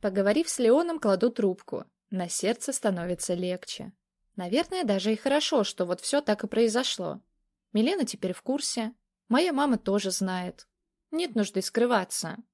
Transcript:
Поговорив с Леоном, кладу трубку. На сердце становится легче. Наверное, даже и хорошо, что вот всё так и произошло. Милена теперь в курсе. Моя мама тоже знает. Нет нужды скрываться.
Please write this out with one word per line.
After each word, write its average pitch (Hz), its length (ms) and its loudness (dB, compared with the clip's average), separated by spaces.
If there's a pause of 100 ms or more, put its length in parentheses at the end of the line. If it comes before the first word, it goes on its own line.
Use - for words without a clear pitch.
Поговорив 202 480 2
с - 100 -4
Леоном, 311 400 4
кладу 180 320 2
трубку. - 540 -2 (240)
На 185 180 -4
сердце 240 460 -2
становится 180 640 -2
легче. 180 580 -6 (420)
Наверное, 285 480 -2
даже 202 300 2
и - 20 2
хорошо, 277 480 2
что - 220 -2
вот 180 160 -4
всё - 180 0
так 214 240 0
и 214 40 -6
произошло. 220 760 0 (500)
Милена 277 320 2
теперь 190 300 -4
в - 80 -10
курсе. 240 520 -4 (360)
Моя 311 240 4
мама 269 240 2
тоже 202 340 0
знает. 185 560 -4 (440)
Нет 311 240 -4
нужды 202 260 0
скрываться. 214 760 0 (180)